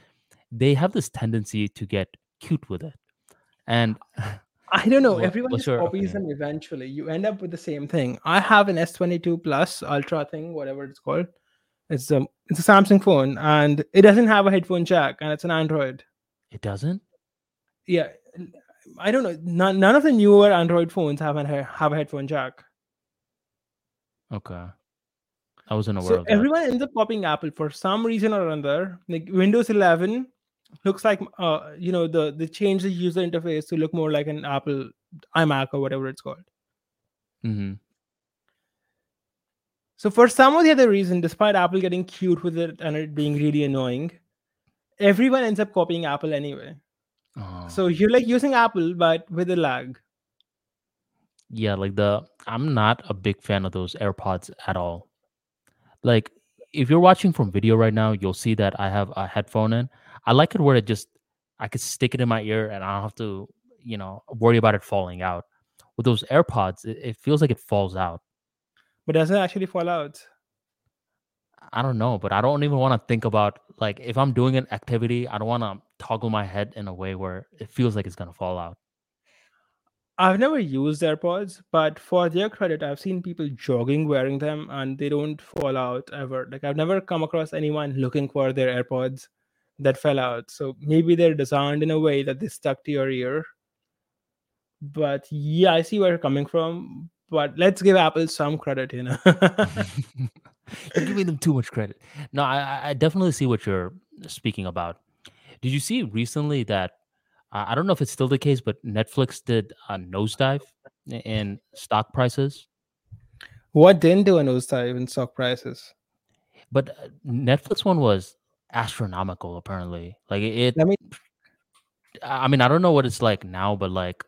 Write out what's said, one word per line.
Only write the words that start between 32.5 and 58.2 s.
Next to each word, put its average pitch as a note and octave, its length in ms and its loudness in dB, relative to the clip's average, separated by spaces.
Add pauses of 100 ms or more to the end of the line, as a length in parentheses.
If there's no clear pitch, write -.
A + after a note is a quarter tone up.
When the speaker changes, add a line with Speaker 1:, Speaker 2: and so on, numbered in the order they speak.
Speaker 2:
the G3 60 -2
user F3 300 -2
interface E3+ 480 -4
to F3 80 -4
look D#3 180 -2
more D#3 160 0
like D3 160 0
an D3+ 180 -8
Apple C#3 460 -4 (460)
iMac C#3+ 360 2
or D3 60 -4
whatever C3+ 300 -4
it's C3+ 120 -14
called. D#3+ 220 -14 (1000)
Speaker 1:
Mm-hmm. G2+ 300 -6 (2250)
Speaker 2:
So G#3 140 -2
for A#3 160 8
some C4 300 6
or E4+ 80 6
the D#4 80 8
other B3+ 180 6
reason, F#3 300 2
despite G3+ 340 2
Apple F#3 260 2
getting F3+ 240 -2
cute F3 380 -2
with E3 160 -4
it E3 220 -6
and D#3 160 -4
it D#3 180 -6
being D3 200 0
really D3 280 2
annoying, C3+ 480 -2 (880)
everyone A#3+ 460 4
ends G#3+ 160 -2
up G#3 120 -2
copying E3+ 320 0
Apple D3 300 -4
anyway. C#3 400 -8 (640)
Speaker 1:
Oh. F#2 300 -14
Speaker 2:
So F#3+ 180 -2
you're, F3+ 240 2
like, B3 160 4
using B3+ 280 2
Apple, A3 400 2
but E3 360 0
with F3+ 200 -4
a F3+ 60 0
lag. C3 400 -2 (1500)
Speaker 1:
Yeah, G#2+ 260 -2
like, G2 200 -4
the, G2+ 280 2 (260)
I'm C3 260 -4
not A2 340 4
a G#2 60 -6
big G2 260 -2
fan G2 240 -2
of F#2 60 -4
those F#2 240 -6
AirPods F#2+ 560 -4 (160)
at F#2 100 -4
all. F2 320 -8 (920)
Like, A#2 300 2 (400)
if C3 180 0
you're E3 100 6
watching F3+ 320 6
from G#2 200 0
video A2 240 4
right A2 180 4
now, A2 180 2
you'll F#2+ 220 -2